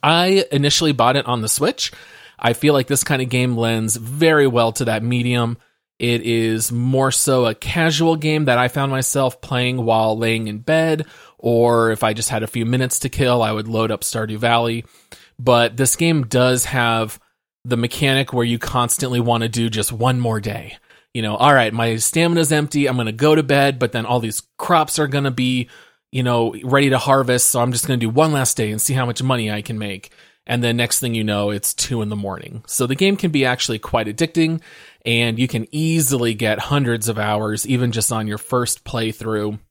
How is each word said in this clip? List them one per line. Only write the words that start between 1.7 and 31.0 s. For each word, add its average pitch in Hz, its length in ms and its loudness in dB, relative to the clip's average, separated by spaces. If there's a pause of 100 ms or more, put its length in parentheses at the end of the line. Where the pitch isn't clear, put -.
I 120 140 2
feel 147 200 2
like 131 140 2
this 139 160 0
kind 135 180 -2
of 127 60 -4
game 123 300 0
lends 113 400 0
very 143 500 4
well 117 260 2
to 127 120 -2
that 110 180 -2
medium. 120 540 0 (420)
It 120 220 0
is 113 500 0
more 131 400 2
so 127 360 2
a 110 80 0
casual 165 600 0
game 156 300 0
that 123 140 4
I 123 80 4
found 139 240 -2
myself 131 500 -2
playing 123 420 -2
while 110 320 2
laying 113 320 0
in 107 120 -8
bed, 156 480 0 (320)
or 117 500 4
if 110 140 -2
I 110 100 2
just 110 160 -4
had 110 140 -2
a 110 40 -6
few 113 200 -4
minutes 127 320 0
to 135 100 -4
kill, 123 320 2
I 110 100 0
would 107 160 -4
load 110 220 0
up 104 120 -4
Stardew 107 360 -6
Valley. 117 480 0 (540)
But 117 360 4
this 127 200 0
game 160 320 0
does 127 380 2
have 113 540 -2 (460)
the 123 120 -2
mechanic 127 540 -2
where 120 140 0
you 117 140 -2
constantly 123 600 -2
want 117 220 2
to 113 80 -2
do 117 220 -2
just 107 200 -4
one 123 280 0
more 113 200 -2
day. 110 380 -10 (380)
You 117 80 -4
know, 107 120 -4
"All 131 160 6
right, 120 220 4
my 117 220 0
stamina's 165 560 0
empty, 147 360 0
I'm 127 100 0
gonna 110 140 -2
go 139 220 4
to 156 80 4
bed, 139 380 2
but 120 120 0
then 113 140 -4
all 120 140 0
these 113 240 -6 (160)
crops 160 400 0
are 151 80 0
gonna 139 240 0
be, 127 360 0 (440)
you 131 100 -2
know, 120 320 2 (100)
ready 135 280 4
to 131 80 2
harvest, 127 500 2
so 127 100 -2
I'm 127 120 2
just 120 160 -4
gonna 131 100 0
do 113 120 0
one 151 220 2
last 135 240 0
day 110 140 -2
and 107 100 -6
see - 140 -2
how 127 140 0
much 120 160 -4
money 123 260 0
I 107 140 -4
can 110 160 -8
make." 101 320 -10 (380)
And 120 140 -2
then 117 140 0
next 120 240 -2